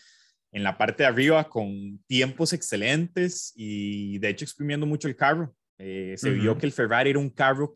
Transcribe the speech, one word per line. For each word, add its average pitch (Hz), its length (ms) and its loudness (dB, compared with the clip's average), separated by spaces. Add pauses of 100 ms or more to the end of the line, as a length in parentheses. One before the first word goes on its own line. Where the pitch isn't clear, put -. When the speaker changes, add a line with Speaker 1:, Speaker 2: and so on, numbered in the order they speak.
(520)
Speaker 1:
en 104 100 -4
la 95 160 -2
parte 110 240 2
de 139 60 6
arriba 143 360 4
con 101 640 -8
tiempos 131 480 0
excelentes 165 1000 -2
y 101 640 -6
de 104 120 0
hecho 101 160 -6
exprimiendo 147 400 -4
mucho 151 220 -2
el 131 80 -6
carro. 151 380 2 (240)
Eh, 95 380 -8
se 131 140 -2
vio 113 220 2
Speaker 2:
Ujú. 113 80 -4
Speaker 1:
que - 40 -4
el 143 80 0
Ferrari 123 380 2
era 139 80 4
un 143 100 -2
carro 135 480 0